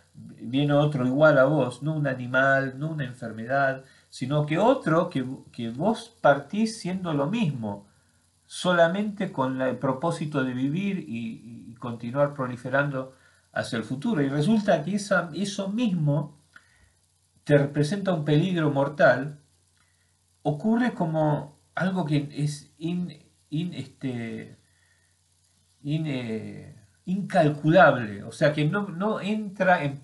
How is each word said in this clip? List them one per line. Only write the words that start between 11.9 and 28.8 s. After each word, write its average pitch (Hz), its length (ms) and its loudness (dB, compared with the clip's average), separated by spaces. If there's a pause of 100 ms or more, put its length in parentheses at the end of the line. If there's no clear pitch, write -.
proliferando 131 800 -4 (380)
hacia 110 260 -4
el 110 60 -4
futuro. 151 360 -2
Y 135 80 2
resulta 165 540 2
que 190 140 -4
esa, 170 380 -2
eso 196 340 -6
mismo 170 760 -2 (1000)
te 147 120 4
representa 175 560 0
un 156 120 -2
peligro 156 460 2
mortal, 139 720 2 (1000)
ocurre 220 500 0
como 156 680 -2 (140)
algo 180 300 -2
que 147 280 0
es - 460 -6
in-, 175 340 -4 (380)
in-, 175 240 -4
este, 117 840 -8 (1200)
in-, 156 240 -2
eh, 110 640 -8 (320)
incalculable, 151 1200 4
o 113 80 -12
sea 147 200 2
que 147 120 0
no, 190 240 0